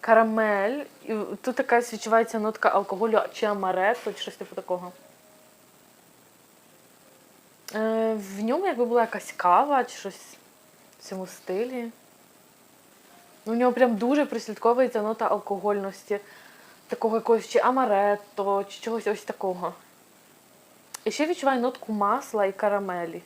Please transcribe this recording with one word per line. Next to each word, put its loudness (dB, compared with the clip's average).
карамель. 4
І -4
тут -4
така 2
відчувається 0
нотка 0
алкоголю 2
чи -2
амаретто, 0
чи -12
щось -12
типу -14
такого. -6
Е, 0
в -8
ньому 0
якби 0
була 2
якась -4
кава 4
чи -14
щось -14
в -18
цьому -8
стилі. -6
У -2
нього 4
прям 4
дуже 2
прослідковується 0
нота -2
алкогольності, -2
такого -2
якогось 2
чи 2
амаретто, 2
чи -16
чогось -4
ось -2
такого. -6
І 0
ще -2
відчуваю 0
нотку -4
масла 0
і -2
карамелі. -4